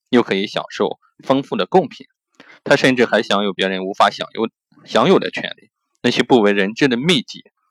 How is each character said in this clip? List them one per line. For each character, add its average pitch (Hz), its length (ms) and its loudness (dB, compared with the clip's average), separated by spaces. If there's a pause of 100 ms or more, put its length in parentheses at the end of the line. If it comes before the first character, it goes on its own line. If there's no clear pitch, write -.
又 120 160 2
可 110 100 -2
以 98 140 -4
享 - 200 -6
受 - 300 -4 (240)
丰 135 220 -2
富 - 100 -8
的 101 100 -2
贡 175 220 0
品。 - 220 -18 (560)
它 147 100 4
甚 135 220 2
至 120 100 2
还 107 160 0
享 101 220 -2
有 101 80 -4
别 95 160 -4
人 95 180 -6
无 98 80 -8
法 104 160 2
享 - 240 -12
有， 113 140 -4 (360)
享 - 240 0
有 185 120 4
的 - 100 -8
权 - 140 -10 (120)
利， - 140 -20 (320)
那 123 80 2
些 123 140 0
不 123 160 4
为 101 120 4
人 101 220 -2
知 147 140 0
的 123 80 0
秘 139 260 0
籍， - 220 -16 (260)